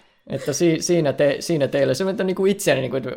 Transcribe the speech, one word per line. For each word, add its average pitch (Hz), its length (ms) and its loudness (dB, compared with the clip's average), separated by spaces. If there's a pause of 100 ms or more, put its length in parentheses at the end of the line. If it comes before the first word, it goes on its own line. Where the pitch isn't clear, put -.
(260)
Että 143 260 -6
si-, 165 280 2
siinä 160 320 2
te-, 143 280 2
siinä 147 280 0
teille. 135 260 2
Se, 190 160 -2
että 190 140 -4
niinku 190 220 0
itseäni 185 340 2
niinku 127 160 -4 (200)